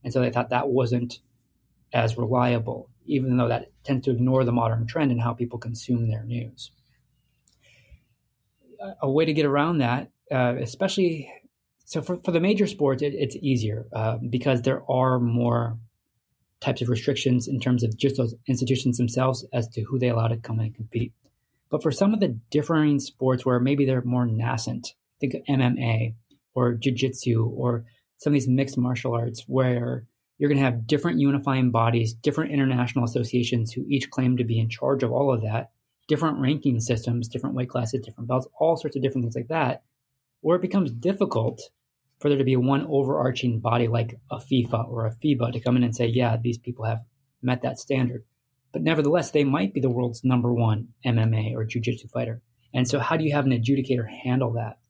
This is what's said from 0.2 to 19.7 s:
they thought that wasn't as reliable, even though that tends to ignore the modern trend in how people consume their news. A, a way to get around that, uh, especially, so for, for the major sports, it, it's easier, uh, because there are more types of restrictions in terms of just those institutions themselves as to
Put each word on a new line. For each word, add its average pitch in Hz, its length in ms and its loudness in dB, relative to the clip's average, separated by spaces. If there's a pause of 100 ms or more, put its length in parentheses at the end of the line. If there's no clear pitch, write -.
they 123 100 2
thought 123 180 -2
that 127 180 0
wasn't 120 520 0 (720)
as 117 240 0
reliable, 120 720 0 (160)
even 131 320 0
though 120 100 2
that - 240 -2 (140)
tends 131 200 0
to 139 60 2
ignore 127 320 2
the 120 80 2
modern 117 340 0
trend 143 260 0
in 120 80 0
how 117 140 0
people 120 260 -6
consume 117 500 -4
their 110 160 -4
news. 117 460 -8 (2000)
A, 196 220 -12
a 139 60 0
way 147 140 4
to 156 100 0
get 151 120 2
around 147 320 2
that, 127 340 0 (180)
uh, 123 300 2
especially, 165 720 -2 (540)
so - 160 -6
for, 175 160 -6
for 180 140 -4
the 165 100 2
major 196 260 2
sports, 139 340 0
it, 143 120 -2
it's 135 240 -4
easier, 113 560 -2
uh, 110 240 -2
because 123 460 0
there 135 180 0 (100)
are 127 280 4
more 120 580 0 (840)
types - 180 -2
of 120 80 -2
restrictions 123 580 0
in 131 120 -2
terms 123 240 2
of 110 140 0
just - 200 0
those 117 180 -2 (120)
institutions 123 500 0
themselves 127 560 0
as 113 160 -2
to - 140 -8